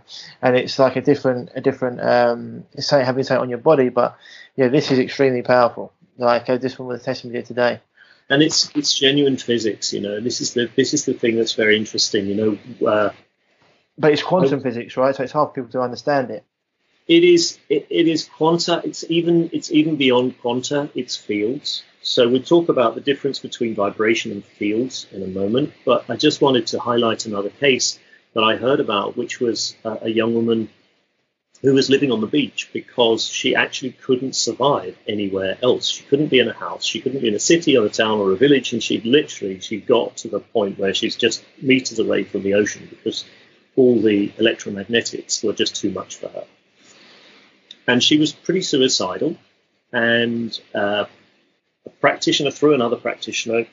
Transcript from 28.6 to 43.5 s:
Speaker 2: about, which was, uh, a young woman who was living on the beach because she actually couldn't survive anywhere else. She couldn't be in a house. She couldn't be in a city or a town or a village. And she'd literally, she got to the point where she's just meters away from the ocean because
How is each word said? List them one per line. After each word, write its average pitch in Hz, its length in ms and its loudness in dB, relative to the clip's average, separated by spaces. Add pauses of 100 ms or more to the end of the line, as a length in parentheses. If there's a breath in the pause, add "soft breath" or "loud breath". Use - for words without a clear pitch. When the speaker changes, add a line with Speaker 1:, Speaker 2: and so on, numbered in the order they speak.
Speaker 2:
about, 104 380 -2
which - 220 -8
was, 113 360 -4 (100)
uh, 110 160 -6
a 117 80 -4
young 113 240 0
woman 117 360 0 (920)
who 135 120 4
was 131 160 4
living 139 220 4
on 110 80 0
the 107 80 -2
beach - 460 -4
because 113 520 0
she - 300 -2
actually 127 360 -2
couldn't 131 440 -4
survive 113 600 -2 (100)
anywhere 95 540 -4
else. 117 260 2
She - 160 -4
couldn't 143 240 0
be 131 120 4
in 113 100 2
a - 40 -8
house. 90 300 -10
She - 160 -6
couldn't 135 220 -6
be 117 80 0
in 104 60 0
a 101 40 -4
city 165 380 2
or 107 80 4
a 104 40 -2
town 107 300 0
or 98 120 2
a 95 40 2
village. 135 380 2
And 113 80 -4
she'd 107 240 -4
literally, 113 540 0
she 104 200 -8
got - 380 0
to 117 120 -12
the 104 100 -6
point 98 400 -4
where 98 140 -2
she's - 220 -4
just - 280 -2 (180)
meters 131 380 0
away 101 240 0
from 95 200 -8
the 98 120 0
ocean 104 340 -2
because - 340 -8 (520 soft breath)